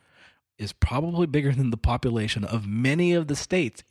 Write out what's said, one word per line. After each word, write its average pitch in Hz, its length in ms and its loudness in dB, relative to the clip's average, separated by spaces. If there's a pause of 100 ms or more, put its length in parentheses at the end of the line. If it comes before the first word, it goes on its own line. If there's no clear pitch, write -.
(580)
is 104 140 -8
probably 170 540 0
bigger 139 260 2
than 131 180 0
the 113 60 0
population 117 680 0
of 107 220 -4
many 135 460 2
of 165 160 2
the 143 80 -2
states 170 540 -2